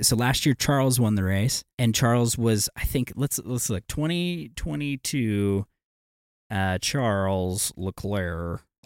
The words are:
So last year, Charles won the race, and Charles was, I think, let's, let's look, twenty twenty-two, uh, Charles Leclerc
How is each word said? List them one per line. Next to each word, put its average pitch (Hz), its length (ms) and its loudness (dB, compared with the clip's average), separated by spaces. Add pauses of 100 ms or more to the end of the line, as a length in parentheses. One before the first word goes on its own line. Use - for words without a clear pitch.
So - 140 2
last 123 300 2
year, 139 80 4
Charles 131 460 2
won 107 160 4
the 95 80 2
race, 98 400 0 (140)
and 117 160 2
Charles 120 440 2
was, 113 380 2
I - 80 -2
think, - 320 -2
let's, - 280 -2
let's 123 260 -4
look, 92 180 -4
twenty 170 680 -4
twenty-two, 120 1120 -2 (840)
uh, 95 280 0
Charles 98 1000 0
Leclerc 87 840 -6 (240)